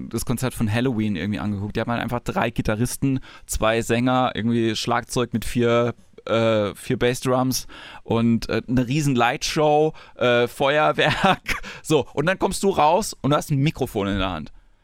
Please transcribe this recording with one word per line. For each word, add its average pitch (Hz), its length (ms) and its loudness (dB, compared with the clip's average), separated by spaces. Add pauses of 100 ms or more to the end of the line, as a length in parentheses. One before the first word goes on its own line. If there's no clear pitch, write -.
das 117 160 -4
Konzert 123 300 -2
von 117 140 -2
Helloween 110 480 0
irgendwie 98 240 -4
angeguckt. 101 360 -4
Die 113 40 -2
haben 113 100 -2
halt 120 120 -2
einfach 120 180 -4
drei 123 300 -2
Gitarristen, 123 720 -2 (260)
zwei 113 360 0
Sänger, 127 520 2
irgendwie 113 400 0
Schlagzeug 120 600 -2
mit 110 100 -2
vier 120 500 2 (320)
äh, 107 480 2
vier - 240 -4
Bassdrums 127 680 0 (360)
und, 117 460 2
äh, 113 200 -2
eine 127 180 2
riesen 143 280 0
Lightshow, 151 800 2 (240)
äh, 120 320 4
Feuerwerk. 151 960 2
<laughs> - 400 -8
So, 151 320 2
und 147 120 0
dann 185 120 0
kommst 190 240 -2
du 196 80 2
raus 156 500 2
und 131 100 0
du 147 60 4
hast - 140 -2
ein 143 80 0
Mikrofon 123 500 0
in 101 100 -2
der 95 120 -2
Hand. 80 220 -8 (320)